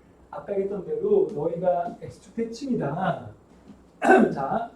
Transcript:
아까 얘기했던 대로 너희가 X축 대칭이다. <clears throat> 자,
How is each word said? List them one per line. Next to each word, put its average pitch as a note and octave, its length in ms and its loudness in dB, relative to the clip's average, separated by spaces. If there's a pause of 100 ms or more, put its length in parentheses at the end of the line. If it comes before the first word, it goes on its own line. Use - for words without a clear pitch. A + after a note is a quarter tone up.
(300)
아까 G3 240 -8
얘기했던 G3 320 -4
대로 F#3+ 460 2
너희가 E3+ 680 0
X축 - 320 -18
대칭이다. A3+ 920 -4 (720)
<clears throat> - 340 6
자, D3+ 420 -4